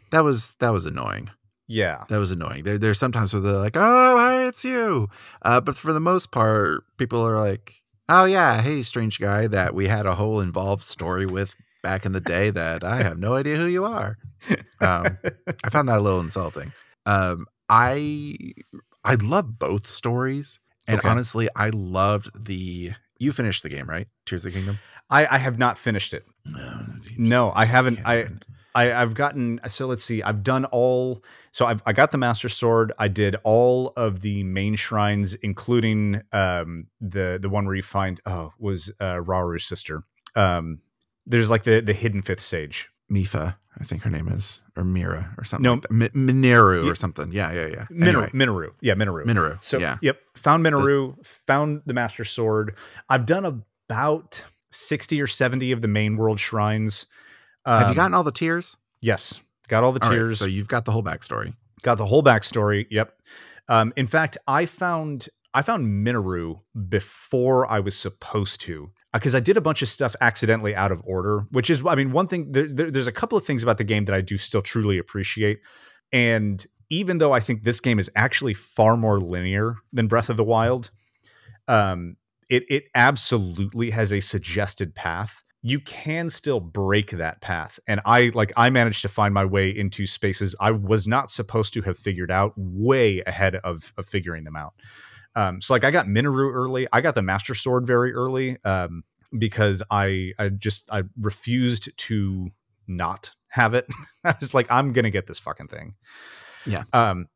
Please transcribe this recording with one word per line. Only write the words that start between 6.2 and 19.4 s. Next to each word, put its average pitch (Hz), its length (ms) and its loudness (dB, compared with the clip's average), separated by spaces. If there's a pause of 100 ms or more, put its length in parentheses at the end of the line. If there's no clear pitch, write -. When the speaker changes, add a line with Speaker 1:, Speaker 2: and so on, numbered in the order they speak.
Speaker 1:
part, 107 520 2 (140)
people 120 280 -2
are 110 140 0
like, 101 440 -4 (260)
"Oh, 180 160 8
yeah, 170 360 4
hey, 143 200 0
strange 113 380 -4
guy 101 260 2
that 98 300 0
we 98 120 0
had 104 200 0
a 92 80 2
whole 107 240 0
involved 95 420 -2
story 90 460 -4
with 95 260 -4 (300)
back 95 240 -4
in 95 60 -2
the 95 60 -2
day 90 300 0
that 82 340 -4
I 117 200 -2
have 85 160 -2
no 110 160 0
idea 147 220 -2
who 170 100 0
you 180 180 -2
are." 208 320 -6 (640)
Um, 90 380 0 (220)
Speaker 2:
<laughs> - 220 -10
Speaker 1:
I - 60 -4
found 147 200 2
that 110 100 4
a - 20 2
little 95 200 2
insulting. 82 520 -6 (320)
Um, 92 400 0 (240)
I, 147 680 2 (680)
I 127 120 2
love 120 440 0